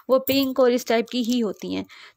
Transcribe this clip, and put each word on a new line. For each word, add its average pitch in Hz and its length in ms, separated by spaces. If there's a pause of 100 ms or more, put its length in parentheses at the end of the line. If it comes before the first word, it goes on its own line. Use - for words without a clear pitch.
वो 262 120
पिंक 269 380
और 247 120
इस 247 160
टाइप 226 240
की 247 120
ही 247 160
होती 190 340
हैं, 190 120 (320)